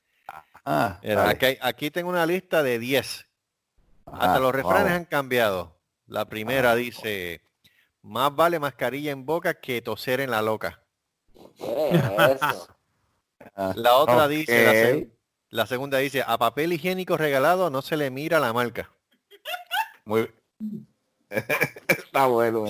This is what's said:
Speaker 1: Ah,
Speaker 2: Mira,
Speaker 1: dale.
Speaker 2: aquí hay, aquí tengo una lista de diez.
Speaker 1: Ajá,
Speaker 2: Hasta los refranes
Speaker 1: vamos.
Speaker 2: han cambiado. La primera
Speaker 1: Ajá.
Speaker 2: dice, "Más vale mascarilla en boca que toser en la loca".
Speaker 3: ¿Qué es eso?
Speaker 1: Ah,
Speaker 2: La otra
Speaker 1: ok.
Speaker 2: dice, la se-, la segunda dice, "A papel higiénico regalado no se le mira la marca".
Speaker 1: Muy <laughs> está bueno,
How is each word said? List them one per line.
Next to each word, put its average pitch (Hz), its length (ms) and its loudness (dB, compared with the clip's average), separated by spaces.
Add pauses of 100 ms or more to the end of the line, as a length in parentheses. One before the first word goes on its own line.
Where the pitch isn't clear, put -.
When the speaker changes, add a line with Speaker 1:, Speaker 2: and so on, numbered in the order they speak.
(640)
Speaker 1:
Ah, 117 380 -2
Speaker 2:
Mira, 110 200 -2
Speaker 1:
dale. 101 80 4
Speaker 2:
aquí 117 160 0
hay, 131 160 0
aquí 127 280 -4
tengo 175 200 -6
una 175 160 0
lista 175 360 0
de 123 160 0
diez. 123 480 -2 (760)
Speaker 1:
Ajá, - 220 -4
Speaker 2:
Hasta - 140 4
los 131 140 2
refranes 135 300 2
Speaker 1:
vamos. 175 140 0
Speaker 2:
han 170 80 -6
cambiado. 117 760 -2 (260)
La 107 200 -4
primera 120 460 0
Speaker 1:
Ajá. 117 40 4
Speaker 2:
dice, 104 640 -6 (640)
"Más 123 320 -2
vale 165 240 2
mascarilla 143 520 -4
en 135 140 -8
boca 165 300 -2
que 123 260 -6
toser 120 400 -4
en 135 100 -4
la 110 120 0
loca". 107 400 -4 (720)
Speaker 3:
¿Qué - 380 -2
es 151 480 2
eso? 135 260 -4 (840)
Speaker 1:
Ah, 95 200 -4
Speaker 2:
La 117 220 4
otra 131 280 6
Speaker 1:
ok. 143 60 2
Speaker 2:
dice, 131 340 4
la 113 100 8
se-, 117 360 2 (380)
la 110 180 -2
segunda 135 320 -4
dice, 135 280 0
"A 117 100 0
papel 143 380 0
higiénico 180 420 -4
regalado 156 540 2
no 135 100 -2
se 156 160 -4
le 147 140 -2
mira 156 280 -2
la 127 140 2
marca". 117 380 -4 (1120)
Speaker 1:
Muy 110 260 -2 (1000)
<laughs> - 0 -
está - 960 -2
bueno, 117 440 2